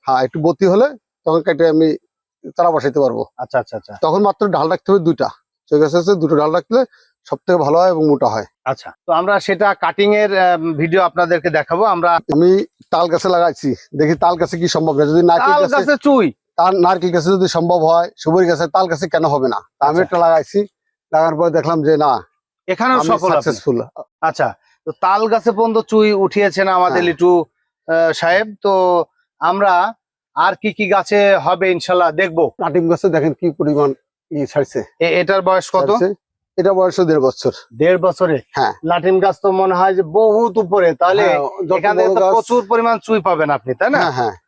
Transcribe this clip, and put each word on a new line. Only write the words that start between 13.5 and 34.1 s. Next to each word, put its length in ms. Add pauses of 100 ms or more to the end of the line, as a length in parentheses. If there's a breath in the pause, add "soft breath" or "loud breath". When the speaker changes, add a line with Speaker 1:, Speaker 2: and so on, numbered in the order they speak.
Speaker 1:
দেখি 200
তাল 200
গাছে 220
কি 100
সম্ভব 300
না, 80
যদি 180
নারকেল 300
Speaker 2:
তাল 100
Speaker 1:
গাছে, 120
Speaker 2:
গাছে 280
চুই? 220 (300)
Speaker 1:
তার 180
নারকেল 400
গাছে 160
যদি 180
সম্ভব 380
হয়, 220 (100)
সুপারি 300
গাছে, 200
তাল 200
গাছে 220
কেন 160
হবে 220
না? 120 (160)
তা 100
আমি 60
Speaker 2:
আচ্ছা। 140
Speaker 1:
একটা 120
লাগাইছি, 420 (520)
লাগানোর 260
পরে 140
দেখলাম 320
যে 140
না, 140 (560)
Speaker 2:
এখানেও 320
Speaker 1:
আমি 80
Speaker 2:
সফল 240
আপনি। 120
Speaker 1:
সাকসেসফুল। 340 (440)
Speaker 2:
আচ্ছা, 260 (400)
তো 20 (120)
তাল 260
গাছে 240
পর্যন্ত 260
চুই 360
উঠিয়েছেন 540
আমাদের 360
Speaker 1:
হ্যাঁ। 60
Speaker 2:
লিটু, 220 (560)
আহ, 260
সাহেব। 340 (140)
তো 120 (680)
আমরা 320 (600)
আর 200
কি 180
কি 140
গাছে 320 (180)
হবে 340
ইনশাল্লাহ 400
দেখবো। 320 (160)
Speaker 1:
ডালিম 300
গাছে 200
দেখেন 240
কি 180
পরিমাণ 380 (420)